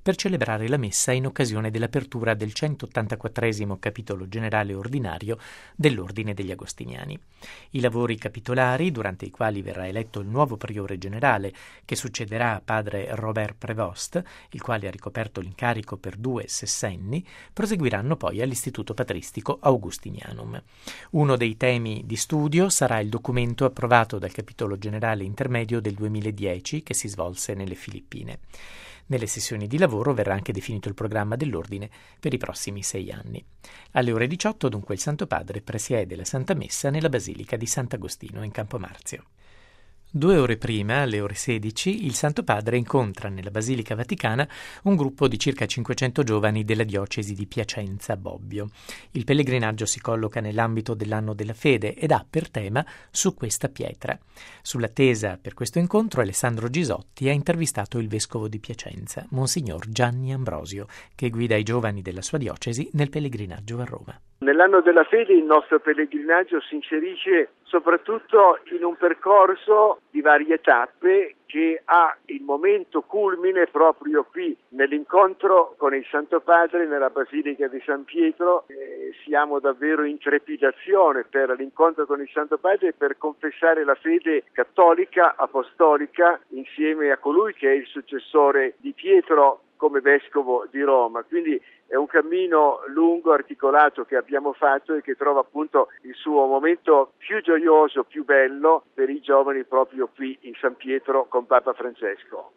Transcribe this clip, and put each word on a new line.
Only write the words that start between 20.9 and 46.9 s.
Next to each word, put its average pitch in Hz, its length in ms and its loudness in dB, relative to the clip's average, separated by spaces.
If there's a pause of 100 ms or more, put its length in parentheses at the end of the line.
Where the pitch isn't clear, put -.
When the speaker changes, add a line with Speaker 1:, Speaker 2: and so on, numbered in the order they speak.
Speaker 1:
Uno 147 240 4
dei 117 200 0
temi 117 480 -2
di 110 120 -8
studio 156 520 0
sarà 120 300 0
il 107 100 -4
documento 120 560 -2
approvato 117 540 2
dal 92 140 -8
Capitolo 104 460 -8
Generale 107 440 -4
Intermedio 117 580 -4
del 104 140 -4
duemiladieci, 104 880 -6
che - 120 -8
si - 120 -6
svolse 95 480 -8
nelle 95 220 -10
Filippine. - 640 -14 (680)
Nelle 117 200 -4
sessioni 107 420 -8
di 135 100 -2
lavoro 135 340 0
verrà 101 220 -2
anche 101 160 -6
definito 107 380 -8
il 101 60 -8
programma 107 420 -4
dell'ordine 101 520 -8 (300)
per - 160 -4
i 120 40 -2
prossimi - 440 -10
sei 95 300 -8
anni. 107 320 -14 (480)
Alle 123 180 0
ore 113 160 0
diciotto, 175 420 -4
dunque, 104 260 -6
il 95 60 -6
Santo - 280 -6
Padre 92 320 -6
presiede 104 560 -6
la 87 80 -12
Santa 131 300 -4
Messa - 360 -6
nella 156 180 0
Basilica 120 480 -6
di 113 100 -6
Sant'Agostino 107 760 -8
in 107 80 -10
Campo 107 260 -8
Marzio. - 460 -14 (880)
Due 165 260 4
ore 117 180 2
prima, 113 460 -2
alle 110 180 -2
ore 101 140 -6
sedici, 117 720 -4
il 127 100 -4
Santo 151 280 -2
Padre 113 340 -2
incontra 117 520 -2
nella 98 240 -10
Basilica 113 420 -4
Vaticana 120 500 -4 (380)
un 196 140 2
gruppo 139 320 0
di 110 100 -4
circa 131 280 -2
cinquecento 123 580 -2
giovani 107 400 0
della 110 180 0
diocesi 101 500 -6